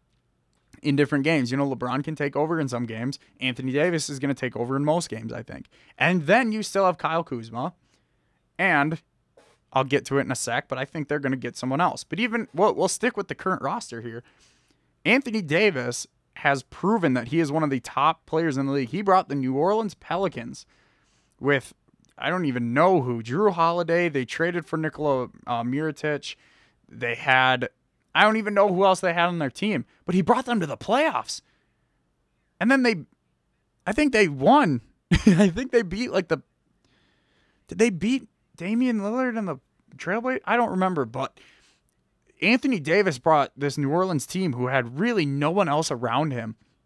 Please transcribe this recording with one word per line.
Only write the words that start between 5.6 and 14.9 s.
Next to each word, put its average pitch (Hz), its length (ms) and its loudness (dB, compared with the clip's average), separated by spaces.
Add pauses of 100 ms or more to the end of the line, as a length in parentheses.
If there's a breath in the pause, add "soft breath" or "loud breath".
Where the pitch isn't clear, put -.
And 165 280 2
then 220 260 4
you 214 120 -4
still 196 220 0
have 175 120 2
Kyle 160 260 -2
Kuzma, 120 500 -8 (840)
and 160 440 2 (720 soft breath)
I'll 131 100 4
get 135 220 0
to 135 120 -2
it 139 40 2
in - 100 -4
a 123 40 -6
sec, 120 320 -4
but 127 100 -6
I 131 80 -4
think 151 220 -8
they're 147 120 -2
gonna 135 160 -2
get 120 220 -8
someone 135 240 -2
else. 165 220 -2
But 160 160 -8
even, 226 340 -2
we'll, 190 200 2
we'll 175 140 0
stick - 300 -2
with 196 100 -6
the 143 80 -8
current - 260 -4
roster 135 400 -8
here. 117 220 -12 (800 soft breath)